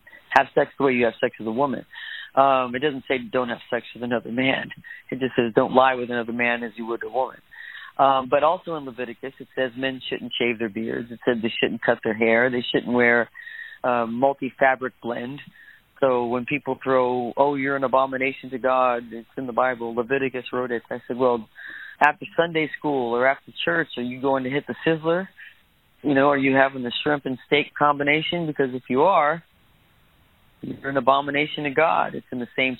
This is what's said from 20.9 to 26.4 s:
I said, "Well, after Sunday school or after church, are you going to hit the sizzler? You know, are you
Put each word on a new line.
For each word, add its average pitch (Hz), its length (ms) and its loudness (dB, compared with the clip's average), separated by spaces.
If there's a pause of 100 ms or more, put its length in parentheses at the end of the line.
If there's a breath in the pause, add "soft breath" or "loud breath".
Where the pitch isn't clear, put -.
I 123 160 -8
said, 120 120 -6
"Well, 120 300 0 (520 loud breath)
after 147 240 2 (100)
Sunday 160 440 0
school 131 360 -2
or 123 120 2
after 135 260 0 (120)
church, 165 240 0 (100)
are 120 40 -4
you 123 180 -8
going 135 240 0
to 127 60 -4
hit 143 160 -4
the 127 80 -6 (120)
sizzler? 165 420 0 (720 loud breath)
You 147 120 2
know, 139 160 6
are 139 80 4
you 135 180 2